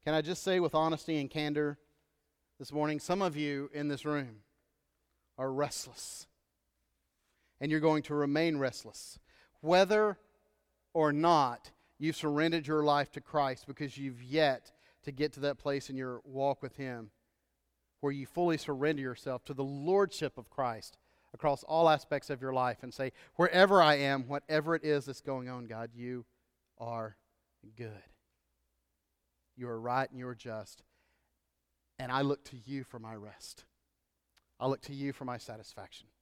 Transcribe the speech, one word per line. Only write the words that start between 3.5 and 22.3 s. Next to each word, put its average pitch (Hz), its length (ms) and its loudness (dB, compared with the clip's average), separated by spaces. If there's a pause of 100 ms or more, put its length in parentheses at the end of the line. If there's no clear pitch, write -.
in 147 140 -4
this 143 180 -4
room 131 360 -6 (960)
are 131 160 -4
restless, - 760 -6 (1300)
and 143 100 -4
you're 156 100 2
going 156 240 4
to 151 100 -6
remain 147 420 2
restless, - 600 -6 (420)
whether 190 580 4 (760)
or 151 180 4
not 147 580 4 (280)
you've 151 180 -2
surrendered 156 500 0
your 151 160 0
life 143 300 2
to 151 80 -12
Christ, 139 460 -2
because 139 320 -10
you've 131 240 -10
yet 135 500 2 (300)
to 143 100 -10
get 139 220 -2
to 139 60 -12
that 139 180 -2
place 139 320 -4
in 131 60 -8
your 127 280 -6
walk 135 380 -2
with 135 140 -12
Him 123 340 -10 (920)
where 143 120 0
you 139 120 -6
fully 170 320 0
surrender 147 460 -2
yourself 127 420 -8
to 147 100 -10
the 135 80 -4
lordship 151 760 0
of 120 100 -18
Christ 117 480 -6 (380)
across 139 300 0
all 165 260 6
aspects 147 400 0